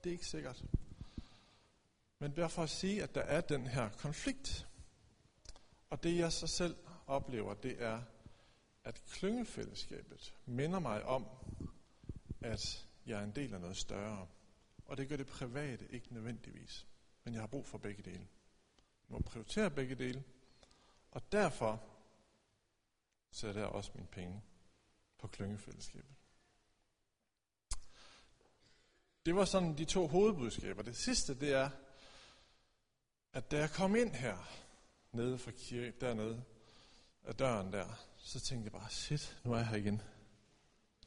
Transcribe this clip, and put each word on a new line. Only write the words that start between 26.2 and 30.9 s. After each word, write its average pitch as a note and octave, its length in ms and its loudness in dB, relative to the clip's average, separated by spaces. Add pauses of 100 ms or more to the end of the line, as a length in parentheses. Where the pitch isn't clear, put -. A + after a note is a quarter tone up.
Det E3+ 100 6
var G3 80 8
sådan E3+ 340 4
de D#3+ 60 2
to F3+ 220 6
hovedbudskaber. C3+ 760 6
Det A2+ 140 -4